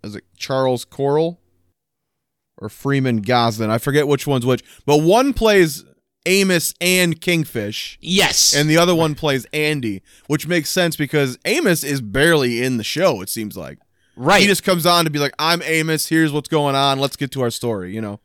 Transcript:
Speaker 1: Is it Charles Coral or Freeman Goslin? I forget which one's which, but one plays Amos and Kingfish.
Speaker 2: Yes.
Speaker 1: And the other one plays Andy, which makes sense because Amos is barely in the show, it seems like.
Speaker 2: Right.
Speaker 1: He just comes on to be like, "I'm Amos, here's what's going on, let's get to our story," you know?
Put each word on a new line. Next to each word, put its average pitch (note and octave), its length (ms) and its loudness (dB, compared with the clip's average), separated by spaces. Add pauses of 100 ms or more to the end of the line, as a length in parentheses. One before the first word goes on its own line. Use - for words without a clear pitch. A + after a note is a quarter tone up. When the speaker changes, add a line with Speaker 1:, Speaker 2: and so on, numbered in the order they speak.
Speaker 1:
Is G#2 120 -12
it - 80 -16 (120)
Charles C3 480 -2
Coral D3+ 560 -2 (1160)
or G#2+ 100 -12
Freeman C3 540 0
Goslin? A#2 480 0
I A2+ 80 0
forget C#3+ 300 0
which C#3 180 0
one's C3 200 0
which, B2+ 180 0 (200)
but D3 140 4
one A3+ 340 4
plays G3 520 2 (420)
Amos F#3 540 2
and F3 400 2
Kingfish. B2 800 -4
Speaker 2:
Yes. E3+ 560 0
Speaker 1:
And D3+ 120 2
the D#3 100 4
other F3 160 4
one D#3+ 200 0
plays C#3 380 -2
Andy, C#3+ 500 -4 (240)
which D3+ 220 -2
makes E3+ 220 -2
sense F3 260 0
because C#3 480 -2
Amos G3+ 400 0
is C#3 160 -4
barely B2 600 2
in B2+ 160 0
the G#2 60 -4
show, D3+ 380 0
it F#2+ 60 -10
seems G#2+ 280 -8
like. C#2+ 220 -14 (380)
Speaker 2:
Right. F3 240 4
Speaker 1:
He G3 80 6
just F#3+ 160 0
comes F3 220 0
on F3 180 4
to D#3 60 -2
be D3 100 -4
like, C#3+ 180 -2
"I'm E3 240 -2
Amos, D#3+ 460 -2
here's D#3+ 240 2
what's C#3+ 160 -6
going D3 260 0
on, C3+ 240 0
let's C3+ 180 -4
get C#3 160 -6
to C3+ 100 -4
our A#2+ 80 -2
story," G2+ 440 -8
you A2+ 60 -8
know? G2+ 240 -10